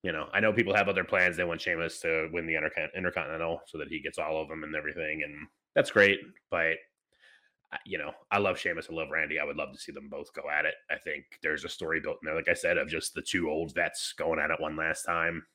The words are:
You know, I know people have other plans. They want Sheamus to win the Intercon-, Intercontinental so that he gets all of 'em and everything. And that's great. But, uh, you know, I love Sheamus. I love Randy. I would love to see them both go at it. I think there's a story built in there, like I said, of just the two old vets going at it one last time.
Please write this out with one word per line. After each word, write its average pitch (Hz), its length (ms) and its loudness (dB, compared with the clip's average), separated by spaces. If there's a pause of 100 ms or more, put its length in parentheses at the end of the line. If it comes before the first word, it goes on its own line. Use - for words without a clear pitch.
You 92 100 -2
know, 78 220 -4
I 98 60 6
know 107 120 8
people 104 240 4
have 98 140 6
other 92 140 2
plans. 90 340 4
They 90 60 2
want 85 180 -2
Sheamus 82 400 -2
to 80 320 2
win 82 140 -2
the 82 80 2
Intercon-, 78 400 -2
Intercontinental 82 720 -2
so 80 100 -12
that 73 120 -6
he 78 100 -4
gets 73 180 -6
all 78 240 0
of 76 100 -6
'em 80 120 -8
and 78 120 -8
everything. 78 480 -4
And 73 240 -10 (260)
that's - 180 4
great. 98 280 8 (300)
But, 82 280 2 (960)
uh, - 140 -8
you 92 120 -8
know, 73 160 -6 (160)
I 101 100 4
love 95 200 2
Sheamus. 82 300 -4
I 82 40 -8
love 80 160 -4
Randy. 78 300 -2
I 73 60 0
would 73 120 -6
love 71 140 -6
to 65 80 -18
see - 140 -12
them 71 160 -14
both 71 240 -10
go 71 160 -8
at 76 160 0
it. 78 100 0 (140)
I 76 80 -2
think 73 440 -10
there's 78 220 -2
a 82 60 -8
story 80 320 -2
built 76 200 -4
in 80 40 -14
there, 78 100 -2
like 82 140 0
I 85 40 6
said, 85 240 2
of 73 120 0
just 80 240 -4
the 78 80 -4
two 85 280 0
old 78 240 -2
vets - 400 -2
going 80 260 0
at 78 120 0
it 80 80 0
one 78 160 -2
last 80 280 -2
time. 85 500 0